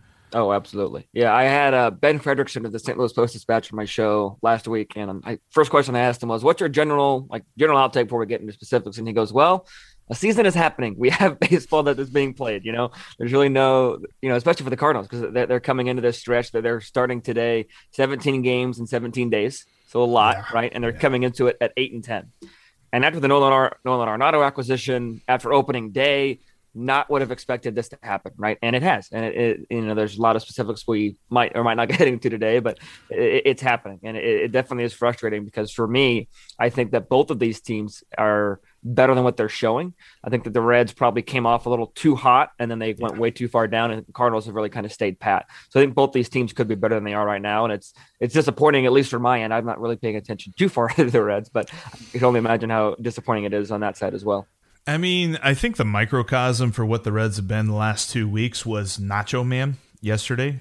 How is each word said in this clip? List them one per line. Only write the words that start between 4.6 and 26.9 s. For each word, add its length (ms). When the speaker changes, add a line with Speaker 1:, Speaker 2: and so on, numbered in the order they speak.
Speaker 1:
week, 280
and 280
I, 140
first 200
question 260
I 40
asked 220
him 60
was, 160
"What's 160
your 80
general, 640
like, 140
general 200
outtake 260
before 140
we 80
get 140
into 120
specifics?" 460
And 80
he 80
goes, 180
Well, 340
a 40
season 320
is 80
happening. 440
We 120
<laughs> 0
have 300
baseball 440
that 140
is 120
being 240
played, 300
you 80
know? 180
There's 140
really 160
no, 500
you 80
know, 80
especially 280
for 60
the 60
Cardinals, 320
'cause 240
they're, 140
they're 140
coming 260
into 160
this 160
stretch 340
that 100
they're 180
starting 420
today, 440
seventeen 500
games 360
in 80
seventeen 440
days. 340
So 140
a 20
lot, 340
Speaker 2:
Yeah. 60
Speaker 1:
right? 200
And 100
they're 80
Speaker 2:
Yeah. 60
Speaker 1:
coming 240
into 240
it 140
at 160
eight 160
and 120
ten. 260
And 120
after 160
the 80
Nolan 240
Ar-, 320
Nolan 240
Arenado 380
acquisition, 840
after 240
opening 400
day, 480
not 300